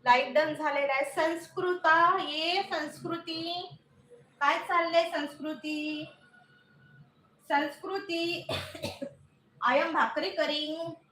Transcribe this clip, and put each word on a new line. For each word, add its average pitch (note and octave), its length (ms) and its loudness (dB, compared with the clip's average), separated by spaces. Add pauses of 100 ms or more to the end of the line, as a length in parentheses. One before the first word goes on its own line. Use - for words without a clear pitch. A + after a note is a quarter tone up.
लाईव्ह B3+ 280 6
डन D#4 200 4
झालेलं C#4+ 400 0
आहे. C#4 120 2
संस्कृता, E4+ 1120 2 (120)
ये E4+ 340 0
संस्कृती, E4 1120 -6 (360)
काय - 480 0
चाललंय E4+ 500 2
संस्कृती? D4+ 960 -6 (1400)
संस्कृती, E4+ 960 -2 (260)
<coughs> - 960 -6
I C#4 120 6
am E4 100 0
भाकरी D4+ 380 0
करिंग. D4+ 600 -2 (220)